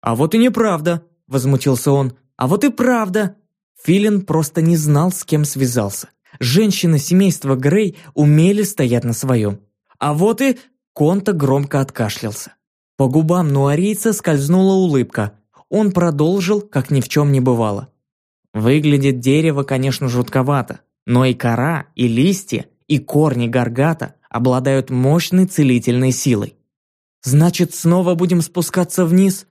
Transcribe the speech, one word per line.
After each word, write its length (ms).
«А 140
вот 200
и 40
неправда», 640
возмутился 640
он. 240
«А 100
вот 180
и 60
правда». 640
Филин 400
просто 400
не 140
знал, 360
с 120
кем 200
связался. 640
Женщины 580
семейства 580
Грей 420
умели 480
стоять 420
на 80
своём. 480
«А 160
вот 260
и», 180
Конта 380
громко 480
откашлялся. 760
По 120
губам 400
нуарийца 640
скользнула 600
улыбка. 580
Он 240
продолжил, 680
как 280
ни 120
в 60
чём 240
не 80
бывало. 500
«Выглядит 680
дерево, 420
конечно, 460
жутковато, 720
но 200
и 80
кора, 600
и 120
листья, 580
и 120
корни 500
гаргата 640
обладают 560
мощной 560
целительной 640
силой». 460
«Значит, 500
снова 440
будем 260
спускаться 640
вниз?» 460